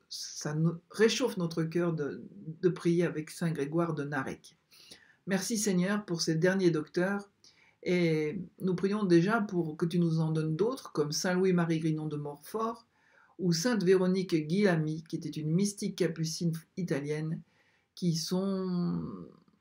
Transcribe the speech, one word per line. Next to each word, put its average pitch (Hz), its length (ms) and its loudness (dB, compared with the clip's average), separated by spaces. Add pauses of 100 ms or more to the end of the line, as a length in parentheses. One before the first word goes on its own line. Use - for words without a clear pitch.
ça - 460 -10
nous 160 220 2 (140)
réchauffe 226 460 2
notre 170 280 -2
cœur 170 280 -2
de, 147 320 -6 (380)
de 180 80 4
prier 170 340 2
avec 156 260 -4
Saint 170 220 -4
Grégoire 156 420 -2
de 143 120 -4
Narek. 131 500 -6 (720)
Merci 196 300 0
Seigneur 202 480 2
pour 165 160 -4
ces 160 140 0
derniers 185 360 4
docteurs 180 580 -2 (540)
et 160 560 2 (220)
nous 180 140 2
prions 202 280 0
déjà 190 380 6
pour 170 340 -2
que 175 100 -2
tu 165 140 2
nous 165 220 4
en 160 100 2
donnes 156 240 0
d'autres, 226 380 -2
comme 147 180 0
Saint 180 220 -2
Louis-Marie 175 460 2
Grignon 156 280 -2
de 147 80 -6
Montfort 208 720 -8 (520)
ou 180 120 2
Sainte 208 320 2
Véronique 185 500 4
Guillamy, 160 680 2
qui - 140 -8
était - 100 -8
une 151 240 -4
mystique 196 460 0
capucine 165 560 -2 (240)
italienne, 156 640 -4 (520)
qui 170 220 -2
sont, 180 880 -2 (580)